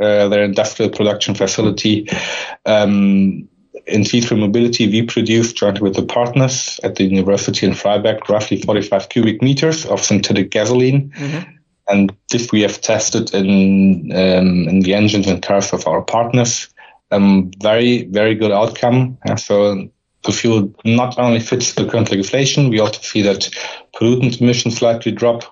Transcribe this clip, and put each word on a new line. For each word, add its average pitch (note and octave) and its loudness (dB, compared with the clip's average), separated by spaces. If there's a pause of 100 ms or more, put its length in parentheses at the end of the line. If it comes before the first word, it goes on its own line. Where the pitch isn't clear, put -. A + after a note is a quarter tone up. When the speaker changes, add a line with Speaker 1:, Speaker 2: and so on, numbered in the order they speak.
Speaker 1:
uh, G#2 2
their G#2 2
industrial G2+ -2
production G#2 -2
facility. G#2+ 0 (580)
Um, G2+ 2 (380)
in G#2+ 0
C A#2+ 0
three A#2 0
Mobility, A#2 2
we A2 2
produce A2+ 0
jointly G2+ -2
with G2 0
the - -2
partners B2 -2
at - -4
the G2 0
university G2 0
in F#2+ 2
Freiberg G#2 -2
roughly G#2 0
forty-five G2+ -2
cubic A2 0
meters D3+ 0
of G2+ -2
synthetic G2+ 0
gasoline. B2+ 2
Speaker 2:
Mm-hmm. D3+ -8 (360)
Speaker 1:
And G2 2 (160)
this A#2 -4
we G#2 2
have - -2
tested A2 -2
in, G2 2
um, F2+ 2
in F#2+ 2
the F#2 2
engines G#2 2
and F#2 -2
cars G2 0
of - -4
our E2 -2
partners. A#2 -2 (440)
Um, G2 4 (100)
very, A#2 2
very G#2 0
good G#2 0
outcome. A#2+ 0
Yeah, G#2+ -2
so G2+ 0 (360)
the G#2 -2
fuel A2+ 0 (100)
not A#2+ 0
only A#2+ 2
fits B2 -4
the B2+ -2
current A2 -2
legislation, C3 0
we G#2+ 2
also G#2 -2
see - -4
that G2 0 (460)
pollutant B2 0
emissions A#2+ 0
slightly A#2 0
drop A#2 0